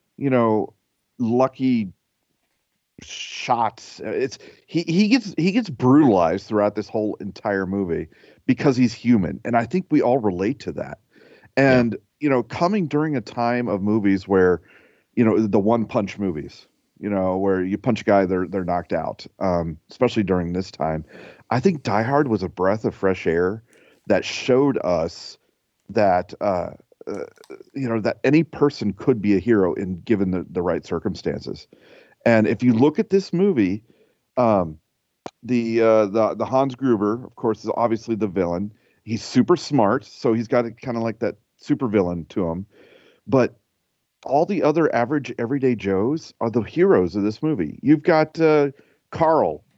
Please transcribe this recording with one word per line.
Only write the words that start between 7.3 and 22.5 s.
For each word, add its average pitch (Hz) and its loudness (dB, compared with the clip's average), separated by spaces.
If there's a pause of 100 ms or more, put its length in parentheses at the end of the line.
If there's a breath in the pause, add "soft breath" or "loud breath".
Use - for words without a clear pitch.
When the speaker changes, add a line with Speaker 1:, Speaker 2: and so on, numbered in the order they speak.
Speaker 1:
movie 90 -4 (380 soft breath)
because 131 4
he's 120 4
human, 104 0
and 117 0
I 117 2
think 185 -4
we 147 2
all 123 2
relate 104 -2
to 85 -10
that. - -10 (580 soft breath)
Speaker 2:
Yeah. 135 4
Speaker 1:
And, 117 0 (240)
you 147 0
know, 127 0
coming 180 -2
during 147 -2
a 123 -2
time 120 -4
of 95 -2
movies 101 0
where, 92 4 (520 soft breath)
you 123 2
know, 110 2
the 104 2
one 110 2
punch 101 -4
movies, 85 -8 (320)
you 101 -6
know, 92 -2
where 95 0
you 95 -2
punch 117 -2
a - -14
guy, 101 4
they're, 92 -2
they're 92 -6
knocked 87 -4
out, 80 -6 (140)
um, 85 -2 (120)
especially 120 -2
during 90 0
this 90 -6
time. 80 -6 (460 loud breath)
I 120 0
think 156 0
Die 107 0
Hard 143 0
was 107 0
a 92 -4
breath 98 -2